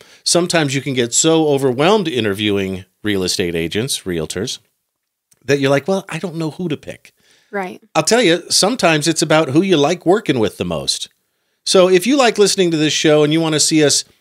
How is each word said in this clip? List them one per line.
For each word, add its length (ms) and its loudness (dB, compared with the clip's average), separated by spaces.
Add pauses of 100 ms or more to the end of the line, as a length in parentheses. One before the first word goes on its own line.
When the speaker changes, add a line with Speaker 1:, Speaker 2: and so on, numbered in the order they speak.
(220)
Speaker 1:
sometimes 520 0
you 60 -2
can 140 -6
get 180 -2
so 360 2
overwhelmed 580 0
interviewing 800 -2 (180)
real 220 -2
estate 320 -2
agents, 460 -4
realtors, 580 -6 (840)
that 140 0
you're 120 0
like, 180 0
"Well, 200 -4
I 120 -10
don't 160 -10
know 160 -6
who 160 -8
to 80 -4
pick." 360 -20 (380)
Speaker 2:
Right. 320 -10 (140)
Speaker 1:
I'll 80 2
tell 180 2
you, 280 2
sometimes 580 2
it's 140 -2
about 260 2
who 140 2
you 140 2
like 300 0
working 320 2
with 200 -2
the 60 -4
most. 440 -4 (580)
So 220 4
if 180 2
you 100 0
like 220 2
listening 320 2
to 60 -2
this 160 0
show 320 4
and 80 0
you 80 0
wanna 200 -2
see 240 2
us 200 0 (160)